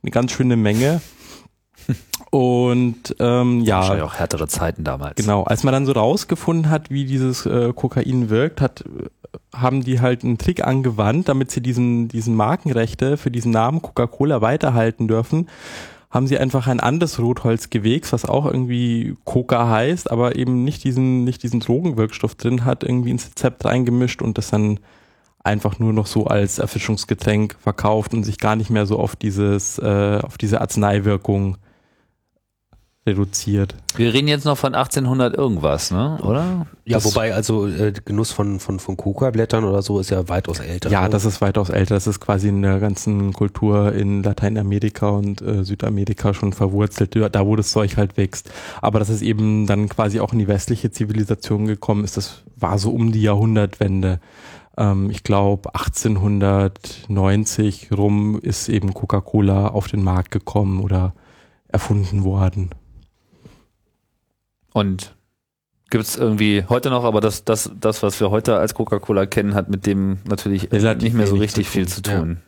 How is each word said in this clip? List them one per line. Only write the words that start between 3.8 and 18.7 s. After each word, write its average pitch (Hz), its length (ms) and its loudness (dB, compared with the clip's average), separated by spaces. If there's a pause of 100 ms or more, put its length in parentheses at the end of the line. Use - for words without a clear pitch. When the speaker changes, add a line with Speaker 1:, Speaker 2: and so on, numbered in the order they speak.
Speaker 2:
auch 76 100 -8
härtere 80 320 -2
Zeiten 82 360 -4
damals. 71 320 -6
Speaker 1:
Genau, 104 280 2
als - 200 0
man 135 100 2
dann 135 120 0
so 135 60 0
rausgefunden 156 760 0
hat, 156 200 -2
wie 139 160 -2
dieses, 131 400 -2
äh, 120 300 0
Kokain 127 540 0
wirkt, 123 320 0
hat, - 240 -2 (680)
haben 127 300 0
die 127 160 0
halt 123 240 0
einen 120 140 0
Trick - 280 -2
angewandt, 127 600 2
damit 135 240 0
sie 127 100 -4
diesen, 120 460 0
diesen 113 280 -2
Markenrechte 127 840 0
für - 140 -2
diesen 120 200 -2
Namen 120 300 2
Coca-Cola 123 600 0
weiterhalten 117 680 2
dürfen, 117 400 0 (600)
haben 127 180 0
sie 135 100 2
einfach 131 300 0
ein 123 120 2
anderes 143 400 0
Rotholz 117 500 0
gewichst, 117 440 0
was 120 120 -2
auch 143 200 2
irgendwie 120 680 -2 (100)